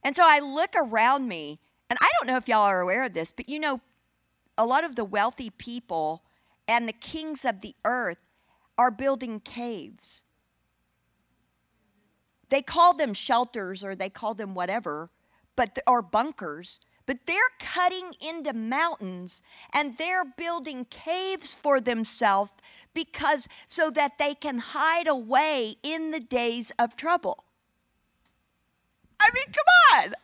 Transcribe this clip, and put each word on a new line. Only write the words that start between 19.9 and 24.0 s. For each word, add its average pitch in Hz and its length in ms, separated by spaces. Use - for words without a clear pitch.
they're 359 260
building 294 640
caves 370 680
for 277 280
themselves 214 720
because, 294 560
so 311 260
that 285 260